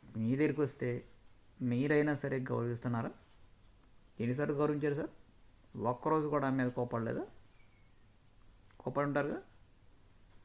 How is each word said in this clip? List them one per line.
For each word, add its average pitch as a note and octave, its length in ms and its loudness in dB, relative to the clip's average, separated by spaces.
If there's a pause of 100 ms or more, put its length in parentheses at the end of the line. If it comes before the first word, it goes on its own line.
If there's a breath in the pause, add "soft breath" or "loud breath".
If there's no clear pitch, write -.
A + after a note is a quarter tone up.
(180)
మీ A2+ 180 0
దగ్గరికి D3+ 260 2
వస్తే B2 440 -2 (560)
మీరైనా D3 540 4
సరే C3+ 240 -2
గౌరవిస్తున్నారా? A#2+ 720 -2 (1080)
ఎన్నిసార్లు C3+ 340 0
గౌరవించారు D3 400 2
సార్? D3 160 -2 (680)
ఒక్కరోజు D3+ 500 0
కూడా C#3+ 200 2
ఆమె C3 160 2
మీద B2 80 2
కోపడలేదా? A#2+ 540 -2 (1500)
కోపడి C#3+ 260 -2
ఉంటారుగా. C#3+ 360 0 (1040)